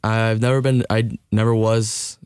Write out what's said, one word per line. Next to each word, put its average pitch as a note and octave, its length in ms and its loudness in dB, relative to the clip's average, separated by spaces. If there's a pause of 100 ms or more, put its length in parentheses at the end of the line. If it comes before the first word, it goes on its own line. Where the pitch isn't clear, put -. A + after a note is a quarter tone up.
I've A2+ 380 0
never B2+ 200 0
been, B2+ 300 0
I A2+ 180 0 (220)
never A2+ 240 2
was, A2 720 -2